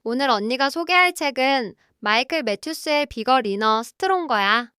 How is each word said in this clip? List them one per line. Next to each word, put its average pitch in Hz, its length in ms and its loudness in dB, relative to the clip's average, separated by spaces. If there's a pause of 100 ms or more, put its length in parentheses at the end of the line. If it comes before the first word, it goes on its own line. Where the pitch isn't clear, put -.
오늘 254 240 -2
언니가 240 400 0
소개할 359 460 2
책은 262 600 -2 (220)
마이클 247 440 0
매튜스의 294 640 -2
비거 247 340 0
리너 220 420 0
스트롱거야. 240 960 0